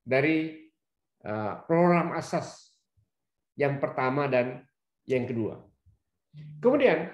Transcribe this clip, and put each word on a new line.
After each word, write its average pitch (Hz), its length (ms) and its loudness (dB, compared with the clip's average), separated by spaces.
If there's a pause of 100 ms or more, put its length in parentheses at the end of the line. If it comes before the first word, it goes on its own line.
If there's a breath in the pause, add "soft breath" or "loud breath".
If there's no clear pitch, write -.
dari, 156 600 0 (640)
eh, 107 280 -4 (120)
program 170 480 4
asas - 560 -8 (880)
yang 139 240 0
pertama 139 480 0
dan 127 320 0 (440)
yang 127 200 0
kedua. 113 320 -4 (1040)
Kemudian 240 520 2